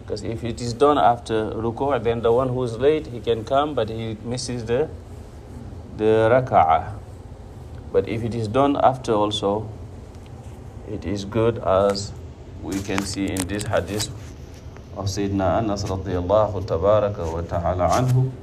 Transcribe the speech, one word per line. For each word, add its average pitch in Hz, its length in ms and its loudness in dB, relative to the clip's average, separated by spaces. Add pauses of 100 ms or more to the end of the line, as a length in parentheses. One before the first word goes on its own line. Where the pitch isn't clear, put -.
Because - 200 -6
if 117 200 -6
it 117 180 -4
is 120 120 -2
done 143 240 6
after 113 540 4
ruku', 117 520 0
then 117 180 0
the 117 100 4
one 127 180 4
who 123 140 -2
is 113 140 -4
late, 143 300 4
he 117 120 -8
can 113 240 0
come, 143 300 2
but 110 160 0
he 113 340 -4
misses 120 420 -6
the, 123 220 2 (1080)
the 110 340 6
raka'ah. 98 640 6 (960)
But 98 160 2
if 113 160 -4
it 113 120 -4
is 110 120 -2
done 139 280 4
after 127 380 2
also, 107 540 0 (1200)
it - 140 -8
is 98 200 -2
good, 110 340 2
as 98 520 2 (500)
we 90 200 -4
can 101 200 -2
see 98 280 -4
in 82 180 -4
this 101 160 -4
hadith 98 460 -2 (880)
of 98 80 -6
Sayyidina 98 540 0
Anas 101 260 -2
radiyallahu 95 800 2
tabaraka 98 680 2
wa 82 100 -4
ta'ala 87 480 0
anhu 127 420 4 (120)